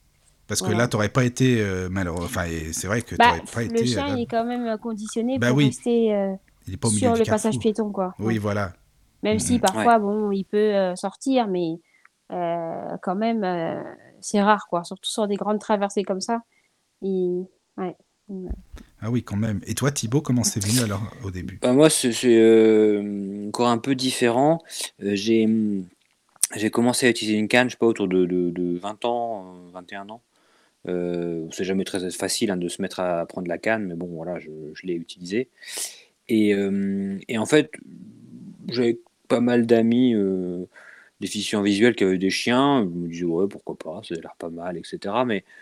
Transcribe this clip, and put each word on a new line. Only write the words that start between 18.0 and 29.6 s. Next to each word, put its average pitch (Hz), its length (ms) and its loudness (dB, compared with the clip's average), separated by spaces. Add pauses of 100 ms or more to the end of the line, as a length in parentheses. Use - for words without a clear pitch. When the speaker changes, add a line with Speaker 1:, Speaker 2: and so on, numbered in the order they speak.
Speaker 2:
Ouais. 185 220 -10 (500)
Speaker 1:
Ah 107 100 -4
oui, 123 120 0
quand - 140 -8
même. 104 300 -2
Et 107 80 -4
toi, 131 160 0
Thibaut, 135 300 -2
comment 123 240 0
c'est 104 200 -2
venu 117 160 2
alors 101 200 -2 (240)
au 98 60 -6
début ? 92 320 -10
Speaker 3:
Bah, 123 100 4
moi, 151 180 8
c'est, 123 220 0
c'est, 117 260 6
euh, 104 1120 4
encore 120 200 0
un 120 100 2
peu 135 160 -2
différent. 131 680 2 (400)
Euh, 101 120 0
j'ai, 110 300 4
hum, 107 400 0 (720)
j'ai 107 140 0
commencé 120 360 2
à 120 40 6
utiliser 107 260 0
une 107 120 0
canne, 123 200 4
je 113 60 -8
sais - 40 -20
pas, 113 80 2
autour 104 220 2
de, 92 180 4
de, 87 240 0
de 87 280 -2
vingt 101 260 -10
ans, 117 420 -4
euh, 90 260 -20